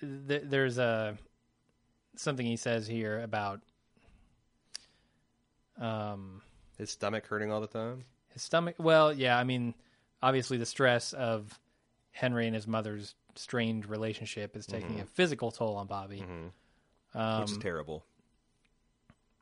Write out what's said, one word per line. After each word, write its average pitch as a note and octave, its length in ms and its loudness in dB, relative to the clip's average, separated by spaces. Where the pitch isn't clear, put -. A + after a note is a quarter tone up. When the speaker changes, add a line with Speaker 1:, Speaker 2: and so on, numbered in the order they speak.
Speaker 1:
th-, C#3 440 -4
there's C3+ 340 4
a, A2 400 2
something C3 300 -2
he A#2 100 2
says A2+ 300 0
here A2 340 -2
about, G#2 400 -2
um, G#2 600 -6
Speaker 2:
His G2 120 -10
stomach G#2+ 360 -2
hurting G#2+ 260 -2
all G#2+ 80 0
the A2 60 -6
time? A#2+ 380 -8
Speaker 1:
His B2 100 -12
stomach, E3+ 360 0
well, D#3 340 8
yeah, B2+ 260 4
I B2 60 4
mean, B2 300 0
obviously C3 340 4
the A#2 100 0
stress B2 460 4
of A2+ 460 -2
Henry A#2+ 340 0
and A2+ 80 0
his G#2+ 120 -2
mother's G#2+ 480 -2
strained A2+ 520 0
relationship G#2+ 680 -4
is G#2 100 -12
taking F#2+ 240 -6
Speaker 2:
Mm-hmm. G#2 120 -4
Speaker 1:
a F#2 40 -10
physical C#3+ 440 2
toll G#2+ 260 -2
on G2+ 100 -6
Bobby. G2+ 340 -8
Speaker 2:
Mm-hmm. - 960 -14
Speaker 1:
Um, A2 240 0
Speaker 2:
Which G#2 100 -2
is G#2 60 -6
terrible. D#2 460 -6